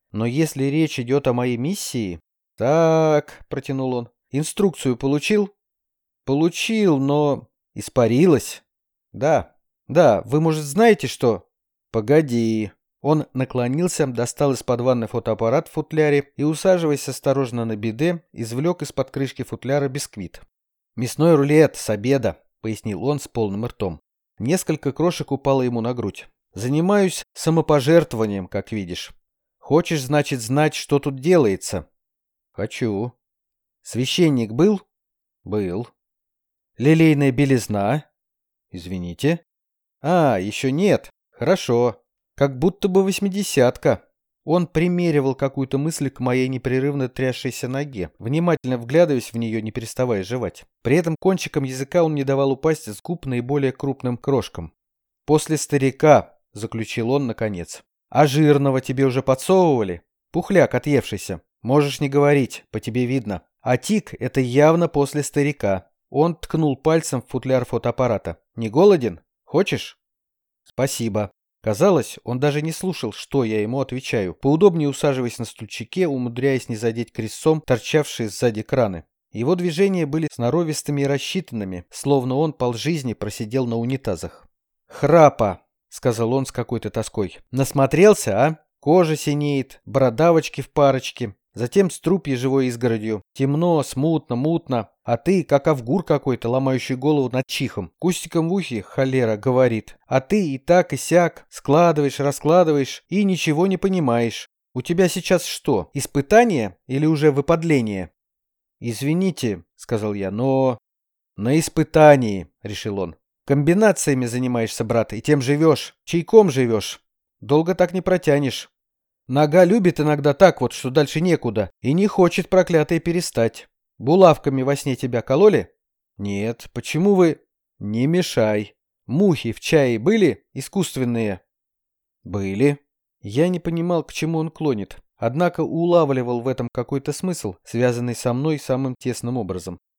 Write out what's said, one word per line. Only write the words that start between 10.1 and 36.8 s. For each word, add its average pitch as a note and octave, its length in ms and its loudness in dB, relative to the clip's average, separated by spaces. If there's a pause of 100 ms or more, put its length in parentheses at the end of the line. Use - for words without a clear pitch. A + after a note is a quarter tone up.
вы, C#3+ 140 0
может, D#3 240 0
знаете, F#3+ 420 2
что...» A2+ 420 -2 (440)
«Погоди». A2+ 800 0 (280)
Он D3 320 0
наклонился, C3 720 -2
достал B2 460 -2
из-под A#2+ 280 -2
ванны B2 260 0
фотоаппарат A#2 640 -2
в - 40 -20
футляре D3+ 640 0
и, B2+ 60 -4
усаживаясь D#3+ 640 0
осторожно C3 560 -2
на A2 120 -4
биде, A#2+ 560 -4
извлек C3+ 500 -4
из-под - 280 -6
крышки C3+ 340 -6
футляра C#3 440 -4
бисквит. A#2 540 -10 (520)
«Мясной D3 420 2
рулет C#3+ 400 4
с - 120 -10
обеда», A2 540 -2 (180)
пояснил G#2+ 440 -8
он C#3+ 160 -2
с - 80 -16
полным G#2+ 360 -4
ртом. F#2 360 -8 (380)
Несколько D3 540 -2
крошек E3 380 -4
упало C3+ 320 0
ему A#2+ 180 -2
на A#2+ 140 -4
грудь. G#2+ 340 -8 (280)
«Занимаюсь E3+ 640 0 (120)
самопожертвованием, C#3+ 1160 2
как - 240 -8
видишь. F#2 400 -10 (460)
Хочешь, D#3+ 420 0
значит, C#3 400 -2
знать, C#3 340 0
что - 240 -2
тут C#3 220 -4
делается?» B2+ 680 2 (640)
«Хочу». A2+ 600 -4 (720)
«Священник B2+ 680 0
был?» F#3 280 2 (640)
«Был». G2+ 420 -4 (920)
«Лилейная D3 520 4